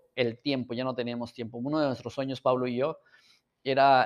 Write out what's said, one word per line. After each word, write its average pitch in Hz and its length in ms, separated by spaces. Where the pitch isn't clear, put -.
el 117 260
tiempo, 127 340
ya 120 80
no 127 140
teníamos 120 360
tiempo. 120 260
Uno 143 200
de 147 80
nuestros 123 260
sueños, 135 280
Pablo 127 260
y 120 100
yo, 147 220
era 135 440